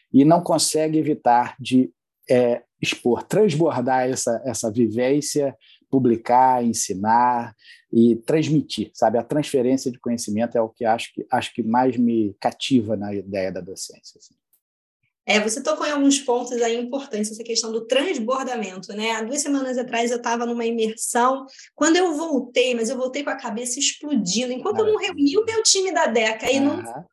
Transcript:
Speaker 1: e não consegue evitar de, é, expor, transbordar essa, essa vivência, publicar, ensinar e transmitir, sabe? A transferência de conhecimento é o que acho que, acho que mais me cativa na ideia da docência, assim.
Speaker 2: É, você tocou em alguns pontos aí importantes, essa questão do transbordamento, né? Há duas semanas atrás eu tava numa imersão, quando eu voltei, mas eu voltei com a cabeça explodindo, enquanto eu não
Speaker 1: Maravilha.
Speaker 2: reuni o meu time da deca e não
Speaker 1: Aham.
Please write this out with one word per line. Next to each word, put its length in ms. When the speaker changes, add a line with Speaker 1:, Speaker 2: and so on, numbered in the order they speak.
Speaker 1:
e 100
não 180
consegue 580
evitar 600
de, 320
é, 320
expor, 440
transbordar 840
essa, 380
essa 260
vivência, 840
publicar, 720
ensinar 920
e 240
transmitir, 760
sabe? 240
A 60
transferência 640
de 80
conhecimento 600
é 40
o 60
que 160
acho 300
que, 180
acho 220
que 100
mais 320
me 460
cativa 560
na 180
ideia 340
da 120
docência, 580
assim. 160
Speaker 2:
É, 140
você 240
tocou 220
em 60
alguns 280
pontos 420
aí 140
importantes, 560
essa 120
questão 280
do 160
transbordamento, 1080
né? 180
Há 120
duas 180
semanas 360
atrás 340
eu 100
tava 240
numa 200
imersão, 800
quando 220
eu 220
voltei, 580
mas 140
eu 80
voltei 260
com 60
a 80
cabeça 420
explodindo, 720
enquanto 280
eu 60
não 100
Speaker 1:
Maravilha. 200
Speaker 2:
reuni 220
o 80
meu 180
time 300
da 140
deca 440
e 80
não 200
Speaker 1:
Aham. 340